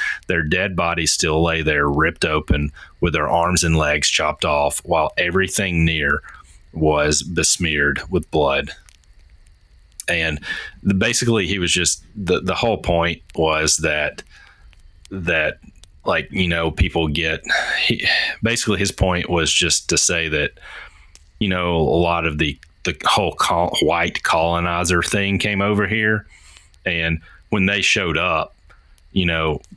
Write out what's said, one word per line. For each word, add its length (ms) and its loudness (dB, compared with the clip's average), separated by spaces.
Their 160 0
dead 320 0
bodies 380 0
still 280 2
lay 220 2
there, 260 0
ripped 360 0
open, 480 0
with 120 0
their 160 -2
arms 340 2
and 140 4
legs 320 0
chopped 360 -2
off, 400 0
while 320 0
everything 680 0
near 360 0
was 500 2
besmeared 800 -2
with 220 -2
blood." 400 0
And 320 -2
the, 120 2
basically 520 2
he 140 -2
was 100 0
just, 320 0
the, 240 0
the 160 -2
whole 200 2
point 460 0
was 420 2
that, 440 -2
that, 480 -2
like, 280 0
you 160 0
know, 240 0
people 340 0
get, 340 -2
he, 180 0
basically 380 0
his 100 0
point 400 0
was 220 2
just 380 0
to 60 2
say 320 0
that, 260 -2
you 100 0
know, 280 0
a 240 2
lot 260 2
of 120 -2
the, 200 -2
the 220 -4
whole 300 2
col-, 460 0
white 440 0
colonizer 800 2
thing 340 0
came 240 0
over 240 2
here. 400 0
And 360 -2
when 160 2
they 140 0
showed 380 0
up, 380 0
you 120 0
know, 360 0